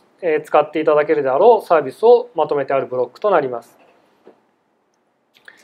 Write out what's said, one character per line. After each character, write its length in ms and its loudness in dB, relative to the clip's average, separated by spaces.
え 160 -2
ー、 60 -6
使 180 0
っ 100 -2
て 80 -8
い 60 -4
た 100 2
だ 120 0
け 80 -2
る 80 -2
で 80 -4
あ 80 0
ろ 260 4
う 20 -20
サ 100 2
ー 60 0
ビ 80 -10
ス 140 -6
を 300 4
ま 120 -2
と 80 -4
め 120 -4
て 80 -4
あ 40 -2
る 80 -4
ブ 120 -8
ロ 80 -4
ッ 40 -12
ク 80 -20
と 120 -4
な 100 2
り 80 -4
ま 140 -12
す。 160 -20